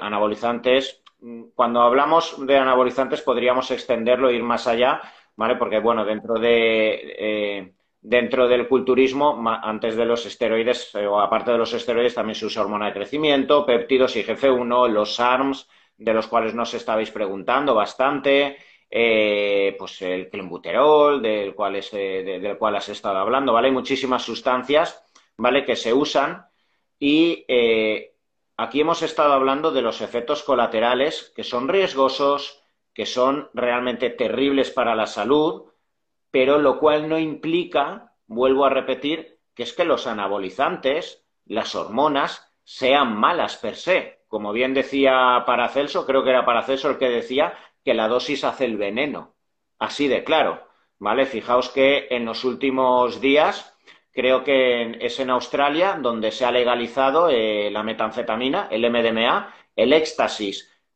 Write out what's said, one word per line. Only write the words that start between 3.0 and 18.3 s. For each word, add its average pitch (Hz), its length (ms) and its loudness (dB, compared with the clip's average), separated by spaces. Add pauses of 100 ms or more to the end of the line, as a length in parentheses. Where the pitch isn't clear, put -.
podríamos 123 500 0
extenderlo 123 560 0
e 123 80 4
ir 113 80 -2
más 120 240 -2
allá, 123 340 2 (360)
¿vale? 113 180 0
Porque, 107 240 -2
bueno, 110 240 0
dentro 107 340 -4
de, 113 800 2
eh, 101 560 -6 (280)
dentro 120 480 2
del 123 180 2
culturismo, 131 680 2
ma-, 113 260 -2
antes 110 320 -4
de 117 80 0
los 117 220 -2
esteroides, 113 680 -2
eh, 104 120 -4
o 101 140 2
aparte 110 300 0
de 117 60 2
los 113 160 0
esteroides, 120 400 0
también 107 220 -6
se 110 100 -8
usa 107 160 -4
hormona 104 260 -2
de 95 60 -4
crecimiento, 143 720 2
péptidos, 127 520 2
I 104 80 -4
G 113 80 -4
F 135 160 2
uno, 123 400 2
los 104 320 0
arms, 131 480 0 (280)
de 110 160 0
los 110 140 0
cuales 117 260 0
nos 117 200 -4
estabais 110 380 -2
preguntando 107 640 -2
bastante, 139 840 0 (320)